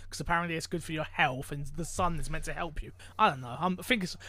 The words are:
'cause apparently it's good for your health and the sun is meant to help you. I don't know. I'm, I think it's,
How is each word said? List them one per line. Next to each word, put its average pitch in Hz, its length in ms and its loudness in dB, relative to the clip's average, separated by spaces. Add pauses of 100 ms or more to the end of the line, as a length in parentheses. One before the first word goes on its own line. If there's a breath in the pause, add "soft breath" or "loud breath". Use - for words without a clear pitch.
(100)
'cause - 100 -6
apparently 170 360 2
it's - 100 -4
good 170 160 -2
for - 100 -8
your 156 120 0
health 139 460 2
and 143 160 -4 (100)
the 165 80 -2
sun 175 360 2
is 135 100 -2
meant 160 140 -2
to 160 80 -4
help 160 300 -4
you. - 100 -10 (260 soft breath)
I 214 120 8
don't 135 100 0
know. 123 180 -6
I'm, 180 200 2
I - 40 -8
think 226 220 2
it's, - 120 -4 (120)